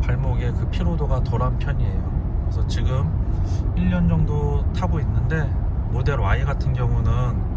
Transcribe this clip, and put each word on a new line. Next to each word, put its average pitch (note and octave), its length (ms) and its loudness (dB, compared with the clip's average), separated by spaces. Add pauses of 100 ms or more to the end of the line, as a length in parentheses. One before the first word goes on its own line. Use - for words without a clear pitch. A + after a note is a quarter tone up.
발목에 B2 460 0
그 - 160 -2
피로도가 D#3+ 560 0
덜한 - 340 0
편이에요. - 520 -2 (320)
그래서 - 240 0
지금 - 440 0 (680)
일 F3+ 140 2
년 F3 180 2
정도 D3 640 2
타고 - 280 0
있는데, - 520 0 (400)
모델 C3 280 0
Y A#2 240 2
같은 C#3 280 0
경우는 A#2 840 0